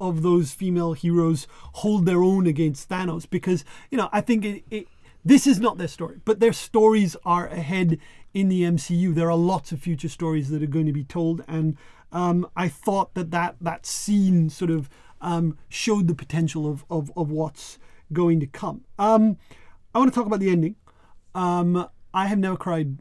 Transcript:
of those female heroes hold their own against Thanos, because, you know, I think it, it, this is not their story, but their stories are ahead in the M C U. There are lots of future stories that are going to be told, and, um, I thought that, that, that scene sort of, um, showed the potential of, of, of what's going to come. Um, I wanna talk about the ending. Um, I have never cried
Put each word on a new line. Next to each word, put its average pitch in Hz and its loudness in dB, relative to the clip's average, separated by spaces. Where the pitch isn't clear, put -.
of 175 -2
those 175 2
female 175 -2
heroes 165 0
hold 208 0
their 180 4
own 185 4
against 156 -2
Thanos, 180 -6
because, 185 -2
you 269 -2
know, 196 -2
I 208 0
think 214 0
it, 202 -8
it, 214 -10
this 254 6
is 240 4
not 208 0
their 175 -6
story, - -12
but 214 2
their 226 6
stories 214 4
are 175 0
ahead 170 0
in 196 2
the 180 2
M 170 2
C 175 -4
U. 175 2
There 170 2
are 170 2
lots 175 0
of 143 -8
future 160 -6
stories 156 -4
that 151 -4
are 156 -2
going 156 0
to 147 0
be 143 -4
told, 165 -2
and, 156 -2
um, 175 0
I 175 -2
thought - -2
that, 175 -6
that, 175 -2
that 165 -8
scene 190 2
sort 170 -4
of, 156 -2
um, 170 -2
showed 208 0
the 165 0
potential 156 -2
of, 139 -8
of, 151 -4
of 156 -2
what's 156 -6
going 170 2
to 139 -4
come. 147 -10
Um, 220 4
I 233 2
wanna 254 6
talk 247 -2
about 208 -2
the 190 2
ending. 175 2
Um, 175 0
I 190 0
have 208 0
never 190 0
cried 156 -2